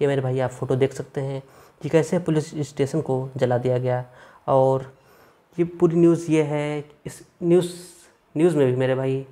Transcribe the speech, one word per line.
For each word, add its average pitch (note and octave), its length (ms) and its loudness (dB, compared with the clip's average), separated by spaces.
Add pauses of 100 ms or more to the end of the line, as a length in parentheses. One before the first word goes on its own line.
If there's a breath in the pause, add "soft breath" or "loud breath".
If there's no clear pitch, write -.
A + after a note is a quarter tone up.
ये C#3+ 60 2
मेरे C#3 120 0
भाई, C3 200 -2
आप B2 100 -2
फ़ोटो C3 260 -4
देख C3+ 160 2
सकते C#3 280 -10
हैं C3+ 220 -8 (400 loud breath)
कि D3+ 60 -8
कैसे D#3+ 300 2
पुलिस D#3 500 -2
स्टेशन C#3+ 320 -2
को C3 360 -4
जला B2 220 0
दिया B2+ 200 0
गया। B2 260 -2 (440 loud breath)
और C3+ 460 2 (640 soft breath)
ये E3+ 60 2
पूरी E3+ 320 0
न्यूज़ E3+ 340 4
ये D#3 120 2
है, D3 420 -4 (220)
इस - 220 -18 (140)
न्यूज़, F3 300 2 (640)
न्यूज़ E3 200 2
में C#3 100 4
भी B2+ 100 2
मेरे C3 180 0
भाई C3+ 380 -4